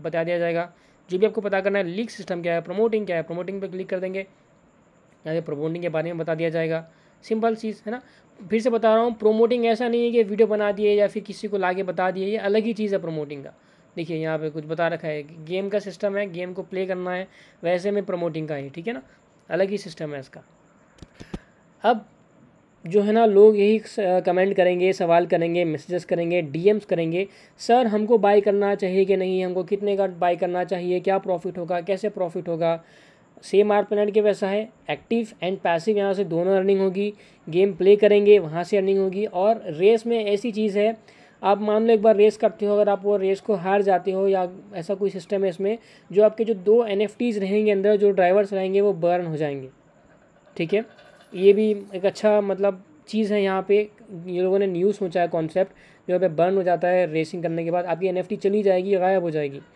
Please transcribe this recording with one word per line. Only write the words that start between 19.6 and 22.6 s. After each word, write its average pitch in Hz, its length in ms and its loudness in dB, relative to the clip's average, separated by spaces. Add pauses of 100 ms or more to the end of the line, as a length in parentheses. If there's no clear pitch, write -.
ही 202 80 -4
सिस्टम 160 360 -10
है 139 60 -10
इसका। 135 200 -20 (1400)
अब 220 240 0 (800)